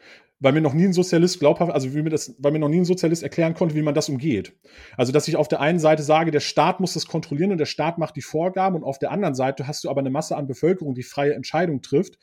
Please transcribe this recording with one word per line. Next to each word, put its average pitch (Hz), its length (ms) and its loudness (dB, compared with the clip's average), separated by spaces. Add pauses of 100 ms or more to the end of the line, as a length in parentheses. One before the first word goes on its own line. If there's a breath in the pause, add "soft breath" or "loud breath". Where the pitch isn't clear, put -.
(400 loud breath)
Weil 131 140 4
mir 156 80 2
noch 139 120 2
nie 165 120 4
ein 190 80 2
Sozialist 175 460 2
glaubhaft, 160 320 2
also 131 220 -2
wie 151 80 -2
mir 160 80 -2
das, 151 300 -4
weil 143 120 2
mir 156 60 0
noch 151 100 0
nie 160 120 2
ein 180 60 2
Sozialist 170 360 0
erklären 165 320 -2
konnte, 165 220 -2
wie 156 80 0
man 147 100 0
das 151 160 0
umgeht. 131 480 -2 (400 loud breath)
Also, 127 140 2
dass 143 160 2
ich 160 80 0
auf 147 120 2
der 139 140 -2
einen 160 160 2
Seite 156 240 4
sage, 156 300 4
der 147 80 2
Staat - 400 2
muss 185 160 -2
das 165 100 -6
kontrollieren 170 460 -2
und 180 80 0
der 143 60 0
Staat 165 340 -4
macht 156 160 -4
die 135 80 -10
Vorgaben 185 520 -2
und 156 80 -6
auf 135 140 -6
der - 140 -4
anderen 165 240 -2
Seite 131 320 -2
hast - 160 -8
du - 80 -6
aber 139 80 -2
eine 135 100 -2
Masse 151 260 -4
an 143 120 -4
Bevölkerung, 151 480 -2
die 127 80 -8
freie 143 320 -2
Entscheidungen 151 480 -4
trifft, - 400 -2